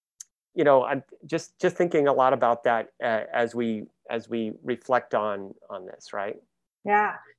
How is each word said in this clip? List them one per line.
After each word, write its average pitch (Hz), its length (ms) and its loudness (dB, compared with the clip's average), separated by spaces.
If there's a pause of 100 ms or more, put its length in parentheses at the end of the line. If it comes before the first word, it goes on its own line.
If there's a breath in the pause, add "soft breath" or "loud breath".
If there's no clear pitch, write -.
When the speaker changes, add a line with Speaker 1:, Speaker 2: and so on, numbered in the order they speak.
(540)
Speaker 1:
you 160 120 0
know, 135 180 6
I'm 135 200 -4 (220)
just, 156 320 -8
just 175 200 0
thinking 170 300 2
a 139 60 4
lot 131 200 4
about 117 320 0
that, 117 260 0 (100)
uh, 113 200 0 (120)
as 120 220 -2
we, 113 300 -4 (240)
as 117 180 -6
we 113 240 -4 (100)
reflect 123 540 -2
on, 101 400 -4 (140)
on 92 160 -12
this, - 260 -18
right? 104 240 -6 (480)
Speaker 2:
Yeah. 208 300 0 (260 loud breath)